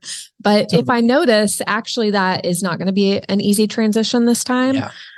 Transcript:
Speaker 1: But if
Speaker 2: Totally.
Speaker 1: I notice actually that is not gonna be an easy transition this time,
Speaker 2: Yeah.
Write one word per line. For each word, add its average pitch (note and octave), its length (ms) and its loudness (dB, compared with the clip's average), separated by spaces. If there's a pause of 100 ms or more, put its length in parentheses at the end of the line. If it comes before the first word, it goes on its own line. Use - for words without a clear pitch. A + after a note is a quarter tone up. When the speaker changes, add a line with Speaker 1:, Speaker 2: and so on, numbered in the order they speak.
(400)
Speaker 1:
But G#3 260 2
if - 40 -10 (160)
Speaker 2:
Totally. B3 120 0
Speaker 1:
I A#3 40 2
notice A#3 680 2
actually G#3+ 440 -2
that F#3+ 340 0
is F3 180 -2
not F3 160 -2
gonna F3+ 140 -2
be G3 340 2
an G3 140 0
easy G3+ 260 2
transition A3 580 0
this A#3+ 180 0
time, B3+ 320 0
Speaker 2:
Yeah. C4 160 -4 (260)